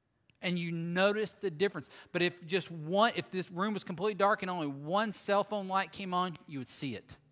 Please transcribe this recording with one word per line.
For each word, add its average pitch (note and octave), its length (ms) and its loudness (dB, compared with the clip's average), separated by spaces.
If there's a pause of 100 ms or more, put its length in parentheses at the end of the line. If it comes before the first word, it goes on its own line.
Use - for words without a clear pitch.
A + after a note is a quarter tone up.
(420)
And F3+ 160 0
you E3+ 140 -2
noticed F#3 720 2
the G3 80 0
difference. E3 400 0 (220)
But F3 100 0
if F3 240 0
just E3 260 -2
one, F3+ 440 4
if E3 140 -4
this F#3 220 -6
room G3 220 -2
was G3 100 -4
completely F#3+ 300 -2
dark G3 280 4
and F#3 80 -4
only F3 180 -2
one D#3+ 440 0
cell G3+ 320 2
phone G3+ 240 -4
light F#3+ 240 0
came F#3+ 220 -6
on, F3+ 220 0 (120)
you C#3 120 -6
would B2 100 -8
see C3 260 -4
it. - 220 -14 (140)